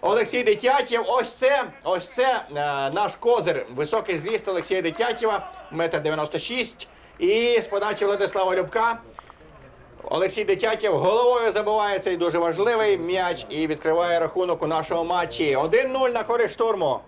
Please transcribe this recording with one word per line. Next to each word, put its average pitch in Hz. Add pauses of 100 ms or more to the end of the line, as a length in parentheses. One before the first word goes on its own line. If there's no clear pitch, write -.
Олексій 220
Дитятєв. 233
Ось 247
це, 262 (200)
ось 175
це, 247 (100)
е, 147 (360)
наш 202
козир. 175
Високий 175
зріст 208
Олексія 185
Дитятєва, 220 (200)
метр 165
дев'яносто 156
шість. 233 (300)
І 226
з 220
подачі 208
Владислава 196
Любка 226 (1040)
Олексій 190
Дитятєв 214
головою 226
забиває 208
цей 180
дуже 170
важливий 202
м'яч 175
і 156
відкриває 165
рахунок 165
у 165
нашому 165
матчі. 165
Один 226
нуль 262
на 233
користь 226
Штурму. 180